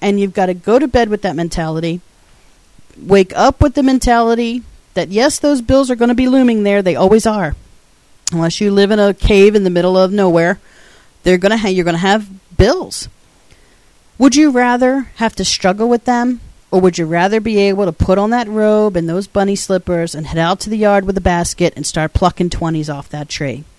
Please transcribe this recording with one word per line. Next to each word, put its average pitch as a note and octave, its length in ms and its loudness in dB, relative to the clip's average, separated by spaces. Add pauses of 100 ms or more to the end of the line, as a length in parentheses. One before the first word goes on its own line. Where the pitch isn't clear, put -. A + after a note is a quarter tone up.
And G3+ 180 0
you've G3 140 -2
gotta F#3 200 -2
go G3 240 0
to D4+ 80 -2
bed A#3+ 220 0
with G#3 140 -4
that F3+ 120 -4
mentality, E3 680 -6 (960)
wake F#3+ 360 2
up B3 280 2
with D4 120 0
the D4 80 0
mentality A#3 800 0 (300)
that, E3+ 160 -4
yes, G#3+ 300 0
those C#4+ 240 0
bills C4 280 2
are B3 60 -4
gonna A#3+ 180 0
be B3+ 140 0
looming B3 340 2
there. G3+ 200 2
They F3+ 120 0
always G3 320 2
are. G3+ 300 -2 (760)
Unless E3 280 -2
you G#3 100 0
live G3 200 2
in G#3+ 100 2
a G3+ 140 2
cave G3+ 400 4
in G#3 100 2
the F#3 60 0
middle F3+ 260 0
of F#3 160 2
nowhere, F3+ 480 0 (640)
they're F3+ 160 2
gonna G3 180 0
ha-, A3 120 -2
you're F#3 180 0
gonna E3 120 -2
have G3+ 300 0 (280)
bills. C#4+ 520 0 (1120)
Would B3+ 180 4
you D4+ 140 4
rather B3 680 0
have A3+ 200 -2
to F#3+ 100 -4
struggle G3+ 420 -2
with A#3+ 160 0
them, A#3+ 360 -2 (300)
or F#3 100 2
would F#3 180 2
you E3+ 80 -2
rather F3+ 340 0
be A3 180 -2
able G3+ 280 0
to E3+ 60 -2
put F#3 260 0
on G#3 120 0
that A#3+ 180 -2
robe G#3+ 460 0
and E3 140 -2
those F#3 180 -4
bunny G3 300 -2
slippers F3+ 580 -4
and D#3+ 120 -10
head D#3+ 100 -8
out E3+ 240 0
to G#3 100 -10
the A3 60 -4
yard G3+ 300 2
with F#3+ 100 -2
a F#3+ 60 -6
basket F3 520 0
and D#3 120 -10
start D#3 260 -4
plucking F3 380 0
twenties D#3+ 400 -4
off C#3+ 180 -12
that D3 220 -12
tree? C#3 340 -8 (140)